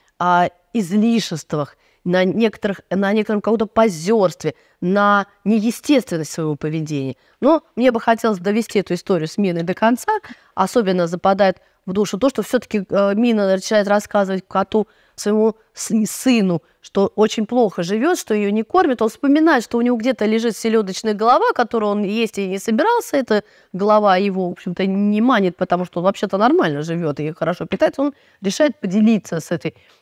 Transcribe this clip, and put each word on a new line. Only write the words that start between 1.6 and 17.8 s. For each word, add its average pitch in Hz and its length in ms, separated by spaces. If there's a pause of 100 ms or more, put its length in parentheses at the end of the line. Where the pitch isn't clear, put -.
на 185 220
некоторых, 202 560 (100)
на 196 220
некотором 214 300
каком-то 214 240
позёрстве, 190 880 (260)
на 202 460 (180)
неестественность 208 880
своего 156 240
поведения. 151 600 (240)
Но 302 220 (140)
мне 247 160
бы 233 80
хотелось 226 380
довести 208 400
эту 180 160
историю 170 340
с - 80
Миной 175 280
до 180 100
конца. 233 380 (420)
Особенно 185 520
западает 190 520 (260)
в 185 80
душу 196 260
то, 262 120
что 220 120
всё-таки, 214 460
э, 202 260
Мина 220 320
начинает 190 400
рассказывать 202 640
коту, 202 400 (260)
своему 214 420 (180)
сы-, 220 320
сыну, 190 560 (180)
что - 340
очень 220 300
плохо 214 380